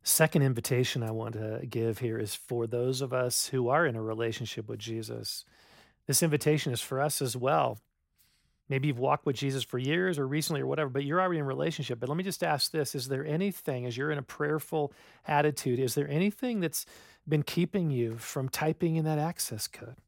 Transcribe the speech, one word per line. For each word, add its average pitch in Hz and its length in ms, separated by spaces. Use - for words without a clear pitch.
Second 156 400
invitation 123 580
I 110 80
want 113 240
to 110 340
give 113 320
here 113 200
is 107 160
for 117 320
those 127 340
of 127 100
us 127 360
who 123 220
are 156 180
in 117 80
a 110 80
relationship 110 640
with 110 100
Jesus. 110 680
This - 160
invitation 151 520
is 110 80
for 135 200
us 147 220
as 120 120
well. 127 440
Maybe 135 200
you've 123 120
walked 135 260
with 139 100
Jesus 135 280
for 123 160
years 165 400
or 135 80
recently 147 340
or 131 60
whatever, 143 220
but 143 160
you're 165 160
already 175 180
in 143 40
a 139 40
relationship. 135 520
But 127 100
let 156 80
me 185 60
just 180 200
ask 156 280
this. 151 220
Is 131 140
there 135 180
anything, 156 600
as 120 100
you're 147 160
in 147 60
a 135 60
prayerful 151 680
attitude, 147 540
is 131 160
there 143 140
anything 202 500
that's - 260
been 151 160
keeping 175 460
you 117 280
from 131 320
typing 160 480
in 156 80
that 156 140
access 147 480
code? - 280